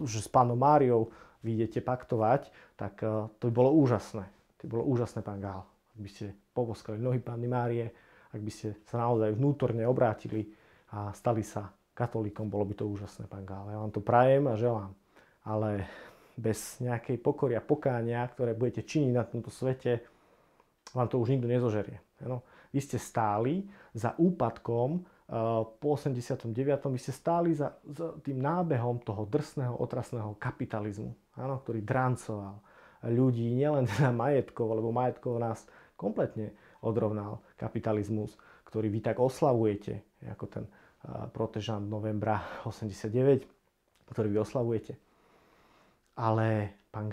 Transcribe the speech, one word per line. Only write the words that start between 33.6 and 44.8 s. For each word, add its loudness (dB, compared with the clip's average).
<laughs> -2
teda 4
majetkovo, 0
lebo -2
majetkovo 0
nás -4
kompletne -4
odrovnal 0
kapitalizmus, -2
ktorý -2
vy 0
tak 0
oslavujete, 2
ako -10
ten, -8
eh, -14
protežant -4
novembra -2
osemdesiatdeväť, 2
ktorý 0
vy 2
oslavujete. 0